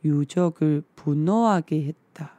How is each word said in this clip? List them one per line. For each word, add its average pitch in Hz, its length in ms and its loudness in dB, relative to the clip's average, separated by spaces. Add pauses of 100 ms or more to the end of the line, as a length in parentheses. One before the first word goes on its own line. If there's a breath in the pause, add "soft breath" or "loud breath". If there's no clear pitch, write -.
유족을 151 760 0 (120)
분노하게 160 920 0
했다. - 520 -14